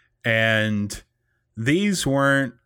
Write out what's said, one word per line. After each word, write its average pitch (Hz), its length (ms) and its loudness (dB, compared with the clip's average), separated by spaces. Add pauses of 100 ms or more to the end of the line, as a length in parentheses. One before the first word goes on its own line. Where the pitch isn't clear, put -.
(240)
And 110 800 0 (520)
these 175 500 -2
weren't 139 480 0 (120)